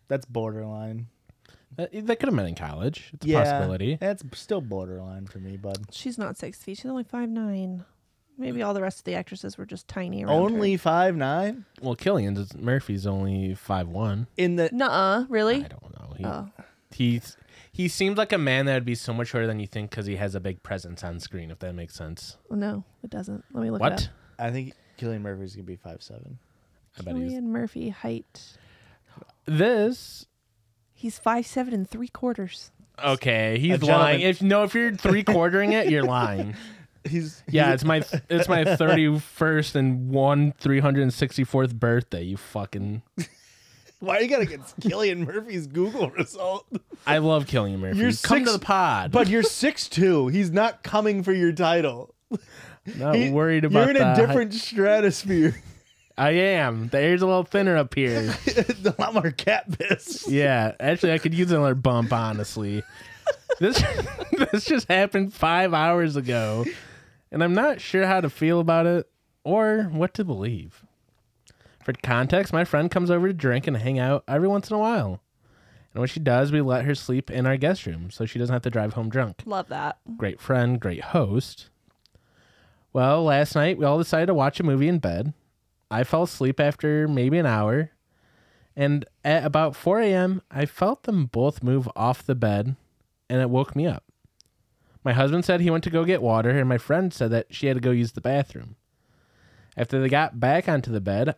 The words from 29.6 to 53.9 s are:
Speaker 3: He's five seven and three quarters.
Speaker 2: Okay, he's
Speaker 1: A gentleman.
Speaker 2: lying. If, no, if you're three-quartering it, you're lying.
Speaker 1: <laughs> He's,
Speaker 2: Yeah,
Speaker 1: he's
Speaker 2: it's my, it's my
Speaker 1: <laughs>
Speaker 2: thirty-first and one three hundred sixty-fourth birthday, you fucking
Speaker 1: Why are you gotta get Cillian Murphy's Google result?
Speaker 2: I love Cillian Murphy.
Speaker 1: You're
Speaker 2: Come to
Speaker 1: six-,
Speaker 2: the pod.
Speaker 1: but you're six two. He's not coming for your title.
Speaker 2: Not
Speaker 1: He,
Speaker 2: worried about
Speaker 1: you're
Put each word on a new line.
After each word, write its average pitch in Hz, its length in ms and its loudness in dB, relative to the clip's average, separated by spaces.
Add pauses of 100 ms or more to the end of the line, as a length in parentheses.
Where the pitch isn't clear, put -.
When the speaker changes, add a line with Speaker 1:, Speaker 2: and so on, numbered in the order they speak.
Speaker 3:
He's - 240 -10
five 233 300 -2
seven 254 260 -6
and 190 160 -4
three 240 200 -10
quarters. - 600 -8 (320)
Speaker 2:
Okay, 117 540 2
he's 170 180 2
Speaker 1:
A - 40 4
gentleman. 147 200 6
Speaker 2:
lying. 147 220 4
If, 185 220 2
no, 202 200 4
if 202 120 -2
you're 233 180 0
three-quartering 196 800 2
it, 220 160 2
you're 151 140 2
lying. 107 520 -2 (160)
Speaker 1:
<laughs> - 80 -20 (240)
He's, 156 460 -6
Speaker 2:
Yeah, 143 180 4
Speaker 1:
he's 135 80 4
Speaker 2:
it's 127 80 -2
my, 156 200 2 (260)
it's 170 200 2
my 170 140 2
Speaker 1:
<laughs> 175 120 2
Speaker 2:
thirty-first 156 1000 2
and 131 340 0
one 143 500 2
three 135 200 2
hundred 139 340 2
sixty-fourth 131 600 0
birthday, 117 480 0
you 95 140 -6
fucking 101 640 -8 (1000)
Speaker 1:
Why 190 180 0
are 220 40 2
you 247 60 0
gotta 247 180 2
get 143 160 -8 (200)
Cillian 185 440 0
Murphy's 185 420 -8
Google 185 440 -2
result? 190 540 -4 (420)
Speaker 2:
I 151 120 4
love 156 280 2
Cillian 101 320 0
Murphy. 95 200 -4
Speaker 1:
You're 240 120 2 (120)
Speaker 2:
Come - 220 4
to - 0 -
Speaker 1:
six-, 226 80 2
Speaker 2:
the 196 60 -2
pod. 156 520 0
Speaker 1:
but 240 160 4
you're 214 160 4
six - 460 0
two. 165 380 4
He's 175 240 0
not 214 320 0
coming 208 400 0
for 190 100 2
your 175 180 4
title. 160 640 0 (800)
Speaker 2:
Not 147 200 0
Speaker 1:
He, 233 140 2
Speaker 2:
worried 156 360 2
about 147 160 6
Speaker 1:
you're - 100 6